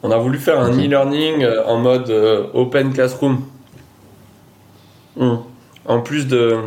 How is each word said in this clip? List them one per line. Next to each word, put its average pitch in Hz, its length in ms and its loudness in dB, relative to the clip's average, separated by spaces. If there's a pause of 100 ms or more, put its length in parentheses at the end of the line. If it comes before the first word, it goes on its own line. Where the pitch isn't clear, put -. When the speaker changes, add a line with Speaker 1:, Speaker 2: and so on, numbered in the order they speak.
Speaker 1:
On 107 80 -2
a 113 60 2
voulu 127 200 0
faire 147 220 0
un 120 120 2
Speaker 2:
Ok. 131 80 2
Speaker 1:
e-learning, 143 640 0
euh, 113 220 0
en 117 120 0
mode, 123 320 0
euh, 107 340 2 (100)
open 131 400 0
classroom. 131 480 0 (1800)
Hmm. 123 180 0 (500)
En 117 160 0
plus 143 260 -6
de 117 400 2